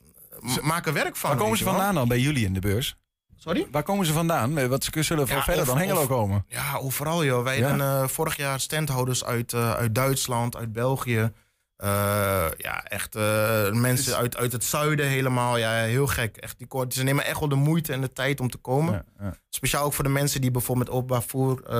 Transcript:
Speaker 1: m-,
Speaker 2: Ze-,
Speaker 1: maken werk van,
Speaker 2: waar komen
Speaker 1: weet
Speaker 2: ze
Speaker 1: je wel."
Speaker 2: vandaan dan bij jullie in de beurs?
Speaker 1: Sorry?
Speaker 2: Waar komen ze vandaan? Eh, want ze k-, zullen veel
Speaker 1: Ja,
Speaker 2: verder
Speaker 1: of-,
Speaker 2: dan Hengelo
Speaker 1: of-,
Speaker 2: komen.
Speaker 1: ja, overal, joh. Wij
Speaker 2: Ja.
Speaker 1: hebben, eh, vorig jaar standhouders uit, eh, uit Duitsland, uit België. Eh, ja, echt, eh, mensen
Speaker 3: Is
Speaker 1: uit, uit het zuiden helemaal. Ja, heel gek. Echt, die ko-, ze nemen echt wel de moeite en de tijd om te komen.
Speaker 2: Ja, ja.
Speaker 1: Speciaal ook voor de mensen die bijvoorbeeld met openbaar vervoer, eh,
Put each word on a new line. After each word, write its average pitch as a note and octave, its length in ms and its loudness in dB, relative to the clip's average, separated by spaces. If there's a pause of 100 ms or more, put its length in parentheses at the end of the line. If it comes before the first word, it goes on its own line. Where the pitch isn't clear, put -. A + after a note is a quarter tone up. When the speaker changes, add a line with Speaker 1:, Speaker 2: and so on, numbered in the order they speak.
(380)
Speaker 1:
m-, A2+ 100 -10
Speaker 2:
Ze-, B2+ 140 -2
Speaker 1:
maken D#3+ 300 0
werk B3 240 -2
van, - 140 -4
Speaker 2:
waar C3+ 80 2
komen A3 140 2
Speaker 1:
weet A3 60 2
Speaker 2:
ze - 60 -2
Speaker 1:
je F#3+ 60 0
wel." F#3 80 2
Speaker 2:
vandaan G3 160 2
dan B2+ 140 2
bij B2 100 4
jullie C3 260 2
in F#2+ 80 0
de F#2+ 80 0
beurs? G2+ 360 0 (400)
Speaker 1:
Sorry? A3+ 340 -2
Speaker 2:
Waar D3 120 0
komen G3 240 0
ze D#3 60 0
vandaan? D#3+ 460 2
Eh, C3 80 2
want B2+ 180 0
ze - 60 -4
k-, D#3 140 -2
zullen D3 220 2
veel A#2+ 100 0
Speaker 1:
Ja, C#3 60 0
Speaker 2:
verder F3 200 2
Speaker 1:
of-, C3+ 60 0
Speaker 2:
dan B2+ 100 2
Hengelo F#3 220 2
Speaker 1:
of-, C#3+ 80 2
Speaker 2:
komen. G#2 400 0
Speaker 1:
ja, C3+ 280 -6
overal, D3 480 -2
joh. B2 200 2
Wij C3 140 0
Speaker 2:
Ja. B2 100 2
Speaker 1:
hebben, C#3 180 2
eh, C3+ 220 0
vorig D#3 280 -2
jaar C#3 240 -2
standhouders C3 640 -2
uit, A#2+ 280 -4
eh, A#2 200 0
uit A2+ 220 0
Duitsland, B2+ 600 0
uit A2+ 160 -8
België. A#2 600 0 (440)
Eh, G2+ 120 -4 (680)
ja, - 280 -8
echt, - 320 -10
eh, G#2+ 540 2
mensen B2 420 2
Speaker 3:
Is - 60 0
Speaker 1:
uit, A#2+ 180 -2
uit A#2+ 160 -2
het A#2+ 120 -4
zuiden D3+ 440 0
helemaal. B2+ 480 2
Ja, A2+ 160 2
heel A2+ 340 2
gek. B2 300 -2
Echt, - 220 -6
die B2 80 -14
ko-, B2+ 220 -2
ze B2+ 140 -4
nemen C#3 220 2
echt D#3 140 -2
wel D3+ 100 0
de C#3 60 0
moeite D3+ 380 2
en C3 80 -2
de C3 120 -2
tijd C3+ 280 -2
om B2 100 0
te - 80 -12
komen. D#3 360 0 (240)
Speaker 2:
Ja, G2+ 60 -10
ja. F#2+ 100 -6 (140)
Speaker 1:
Speciaal C#3+ 360 0
ook D3 80 0
voor - 120 -2
de C3+ 60 2
mensen C#3 300 0
die C3 100 2
bijvoorbeeld B2 380 0
met B2 80 -4
openbaar B2+ 240 0
vervoer, C3 460 0
eh, A#2 120 -2